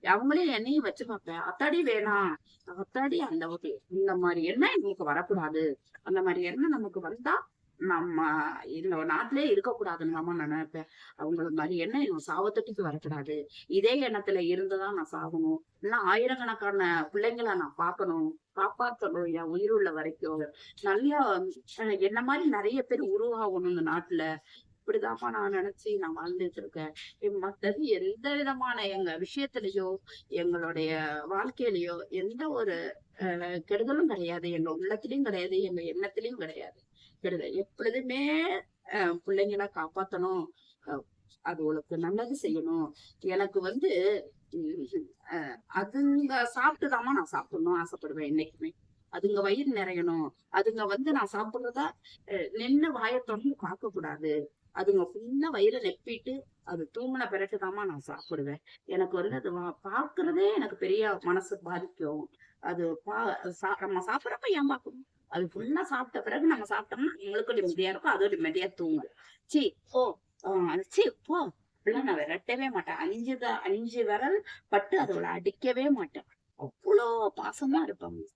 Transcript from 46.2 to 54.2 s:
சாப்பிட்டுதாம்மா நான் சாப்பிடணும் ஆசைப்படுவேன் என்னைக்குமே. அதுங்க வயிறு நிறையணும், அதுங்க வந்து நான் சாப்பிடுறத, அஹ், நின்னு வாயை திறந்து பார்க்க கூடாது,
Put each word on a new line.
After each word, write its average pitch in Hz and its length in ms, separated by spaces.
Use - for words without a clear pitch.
சாப்பிட்டுதாம்மா 262 640
நான் 339 200
சாப்பிடணும் 175 440
ஆசைப்படுவேன் 311 520
என்னைக்குமே. 156 420
அதுங்க 202 300
வயிறு 254 300
நிறையணும், 175 540
அதுங்க 220 340
வந்து 277 260
நான் 226 200
சாப்பிடுறத, 240 520
அஹ், - 260
நின்னு 277 380
வாயை 247 280
திறந்து 226 380
பார்க்க 185 340
கூடாது, 156 420